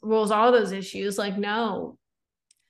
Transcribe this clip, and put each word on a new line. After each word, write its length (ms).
rules 280
all 220
those 180
issues." 480
Like, 180
no. 600